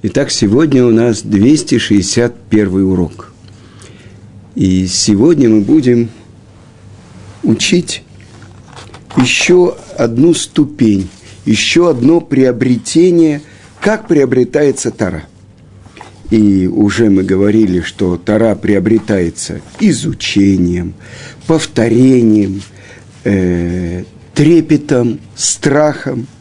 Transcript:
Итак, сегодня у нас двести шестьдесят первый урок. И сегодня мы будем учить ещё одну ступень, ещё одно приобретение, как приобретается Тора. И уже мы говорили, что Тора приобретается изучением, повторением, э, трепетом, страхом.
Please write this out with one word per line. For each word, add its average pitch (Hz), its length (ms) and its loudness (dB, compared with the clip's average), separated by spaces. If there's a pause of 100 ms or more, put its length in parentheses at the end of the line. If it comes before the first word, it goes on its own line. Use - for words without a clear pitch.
Итак, 135 280 -4
сегодня 127 520 2
у 120 60 2
нас 117 320 0
двести 110 560 0
шестьдесят 107 580 0 (140)
первый 98 340 0
урок. 90 480 -4 (1200)
И 92 320 0
сегодня 123 600 2
мы 110 140 4
будем 120 480 0 (1300)
учить - 580 -2 (1120)
ещё 175 600 2 (180)
одну 131 380 2
ступень, 110 760 0 (380)
ещё 165 400 0
одно 151 340 2
приобретение, 143 1200 0 (360)
как 214 280 -2
приобретается 135 840 0
Тора. 82 360 -6 (1040)
И 101 340 2
уже 104 460 0
мы 95 100 2
говорили, 98 600 0
что 90 360 -4
Тора 107 380 0
приобретается 98 1040 -2 (180)
изучением, 98 1160 0 (500)
повторением, 117 1160 2 (600)
э, 90 800 -2 (300)
трепетом, 147 880 0 (160)
страхом. 139 880 -2 (160)